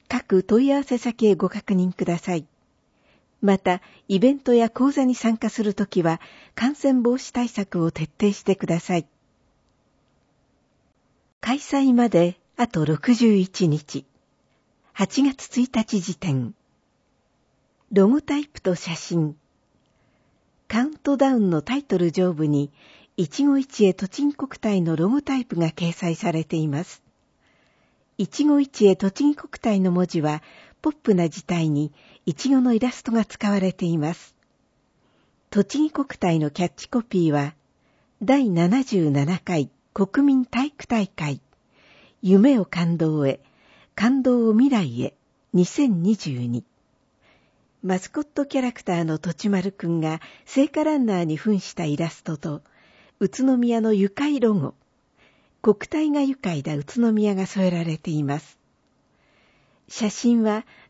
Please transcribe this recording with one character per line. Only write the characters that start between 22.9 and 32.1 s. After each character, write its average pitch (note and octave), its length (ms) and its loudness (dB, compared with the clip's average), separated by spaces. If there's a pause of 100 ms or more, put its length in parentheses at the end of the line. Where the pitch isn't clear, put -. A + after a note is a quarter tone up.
一 - 260 -2
期 C#4 160 2
一 A3 280 2
会 F#3 80 2
と F#3+ 120 -6
ち - 160 -6
ん C#4+ 100 2
国 - 180 -10
体 G3+ 320 -2
の D#3+ 120 0
ロ E3 140 2
ゴ C#4+ 120 0
タ C4+ 160 -2
イ A#3+ 80 -4
プ E3 140 -6
が D#3+ 120 0
掲 E3+ 200 -4
載 E3 240 -4
さ E3+ 160 -4
れ D#3+ 120 -2
て E3 140 -6
い D#3 100 -2
ま D3 160 -4
す。 - 180 -20 (1200)
一 C#4+ 260 -2
期 C#4+ 160 4
一 A3 260 2
会 F#3+ 80 6
と G3 140 -2
ち C#4+ 160 -2
ん D4 80 2
国 - 160 -18 (100)
体 G#3 200 0
の F#3 120 2
文 F3+ 140 2
字 E3+ 160 -4
は、 D3+ 220 -4 (400)
ポ D#4 80 -2
ッ - 40 -6
プ G#3 200 0
な F3 120 2
字 E3+ 160 -10
体 E3 260 -2
に D3+ 220 -2 (340)